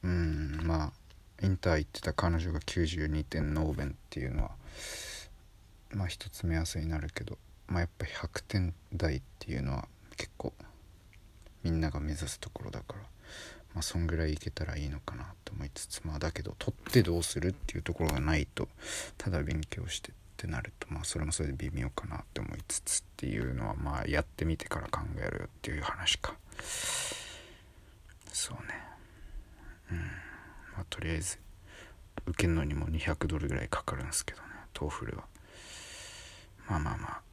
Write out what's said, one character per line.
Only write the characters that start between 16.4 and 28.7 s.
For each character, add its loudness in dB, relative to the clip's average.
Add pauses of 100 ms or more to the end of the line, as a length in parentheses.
ど、 -4
取 0 (140)
っ -2
て 12
ど 6
う 4
す 0
る 4
っ 4
て -4
い 2
う -2
と 0
こ 2
ろ 4
が 4
な 6
い 4
と、 -2 (480)
た 0
だ 4
勉 2
強 -4
し -2
て -12 (280)
っ -6
て -2
な 0
る -4
と、 -6
ま -2
あ、 -4
そ 0
れ 4
も 2
そ 2
れ 2
で -2
微 0
妙 0
か -4
な -4
っ -6
て -2
思 -2
い -6
つ 0
つ 2
っ -20 (160)
て -2
い 2
う 2
の 0
は、 0
ま 0
あ、 0
や 4
っ 2
て 0
み 4
て -6
か 0
ら -6
考 0 (180)
え 0
ろ -2
よ -2
っ -6 (120)
て -2
い 0
う -2
話 2
か。 -2 (2000)
そ -2
う -8
ね。 -6 (1160)